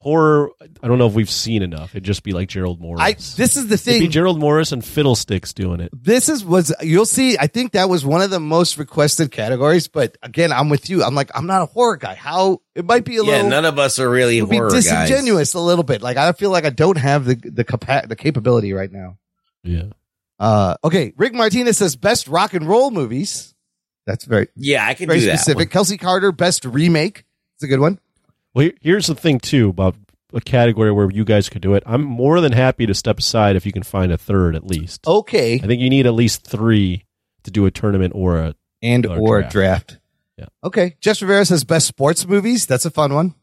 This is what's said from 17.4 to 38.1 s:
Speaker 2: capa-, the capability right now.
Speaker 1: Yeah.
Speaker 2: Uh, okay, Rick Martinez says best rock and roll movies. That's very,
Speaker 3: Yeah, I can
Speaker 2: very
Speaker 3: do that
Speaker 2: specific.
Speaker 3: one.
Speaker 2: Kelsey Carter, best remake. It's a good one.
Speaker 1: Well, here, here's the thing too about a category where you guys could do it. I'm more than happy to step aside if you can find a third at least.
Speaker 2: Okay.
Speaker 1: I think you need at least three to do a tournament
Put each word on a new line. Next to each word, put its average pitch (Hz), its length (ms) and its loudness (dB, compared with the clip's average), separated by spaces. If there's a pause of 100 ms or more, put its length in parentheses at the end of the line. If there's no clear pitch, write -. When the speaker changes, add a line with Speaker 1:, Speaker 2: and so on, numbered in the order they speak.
Speaker 2:
capa-, - 420 -4
the 113 100 -10
capability 120 580 0
right 95 180 -8
now. 92 240 -16 (460)
Speaker 1:
Yeah. 87 220 -4 (540)
Speaker 2:
Uh, 104 360 2 (100)
okay, 160 320 0
Rick 220 160 -2
Martinez 233 460 0
says 165 180 0
best 202 320 -2
rock 170 240 0
and 156 160 -4
roll 247 220 4
movies. 143 640 -6 (520)
That's - 200 -8
very, 110 280 0
Speaker 3:
Yeah, 139 320 -2
I 123 60 -2
can 170 140 -8
Speaker 2:
very 160 140 2
Speaker 3:
do 110 60 2
that 160 120 2
Speaker 2:
specific. 147 180 0
Speaker 3:
one. 160 120 -2
Speaker 2:
Kelsey 196 280 -2
Carter, 185 340 0
best 175 360 -2
remake. 170 580 0 (320)
It's - 80 -10
a 139 40 -10
good 135 120 2
one. 180 180 2 (540)
Speaker 1:
Well, 135 140 2
here, - 160 -2
here's 180 260 2
the 156 80 -2
thing 143 240 0
too 117 300 2
about 92 260 0 (360)
a 120 80 -4
category 113 520 2
where 101 180 2
you 104 140 -2
guys 101 240 2
could 104 140 -12
do 98 120 2
it. 98 120 2
I'm 123 180 -2
more 139 360 2
than 147 120 2
happy 127 340 2
to 98 80 0
step - 240 -2
aside 104 380 2
if 90 100 -2
you 98 60 -6
can 95 100 -6
find 92 300 -2
a 82 40 0
third 90 380 0
at 78 100 -8
least. 90 440 -6
Speaker 2:
Okay. 170 460 2
Speaker 1:
I 127 120 -4
think 120 140 0
you 127 100 2
need 135 160 4
at 117 80 2
least 120 320 0
three 104 580 0 (400)
to - 60 -14
do 98 160 2
a 92 60 2
tournament 95 420 -2